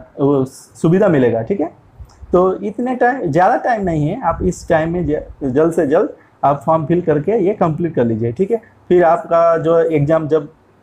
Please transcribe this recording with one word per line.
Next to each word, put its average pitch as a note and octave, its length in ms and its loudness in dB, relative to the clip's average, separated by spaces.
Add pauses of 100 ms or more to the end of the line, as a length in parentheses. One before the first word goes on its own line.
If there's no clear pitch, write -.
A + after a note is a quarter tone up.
(200)
वो C#3 240 2
सुविधा F#3 640 0
मिलेगा, A#2+ 340 2
ठीक G3+ 180 -4
है। E4 120 -6 (600)
तो F#3 240 2
इतने A#3+ 380 -6
time, B3 360 0
ज़्यादा F3+ 260 2
time A3+ 260 -2
नहीं D#3 260 -2
है, B3+ 140 -8
आप E3 200 -2
इस F3+ 260 -4
time E3 240 0
में F3 140 -4
ज-, - 380 -6
जल्द D3 280 2
से E3 140 0
जल्द D#3+ 260 2 (320)
आप C#3+ 220 0
form D#3+ 200 0
fill E3+ 140 0
करके D#3 320 0
ये G#3 220 0
complete E3 400 -2
कर C3 100 0
लीजिए, A#2 280 -2
ठीक F#3+ 180 -4
है। - 240 -6 (140)
फिर F3 160 4
आपका E3+ 520 2
जो E3 220 2
exam D#3+ 500 0
जब D3+ 240 -2 (300)